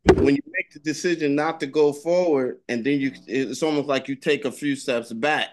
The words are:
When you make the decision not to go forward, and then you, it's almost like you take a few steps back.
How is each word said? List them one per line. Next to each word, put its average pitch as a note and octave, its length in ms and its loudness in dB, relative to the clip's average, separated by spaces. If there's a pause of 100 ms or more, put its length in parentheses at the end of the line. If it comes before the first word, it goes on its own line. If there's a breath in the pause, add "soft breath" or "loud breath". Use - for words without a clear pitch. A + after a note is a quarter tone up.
When - 300 6
you - 120 -2
make - 260 -10
the D3 60 -20
decision D#3 560 -2
not D#3 260 -2
to D3 60 -4
go D3 260 2
forward, D#3 680 0 (100)
and A#2+ 160 -2
then C#3+ 140 2
you, C3+ 120 -2 (160)
it's B2+ 360 -4
almost D3 240 0
like C#3 200 -2
you C#3 80 -6
take C#3+ 300 -2
a B2+ 60 -2
few C#3+ 240 -4
steps A#2+ 380 -6
back. A#2+ 400 -2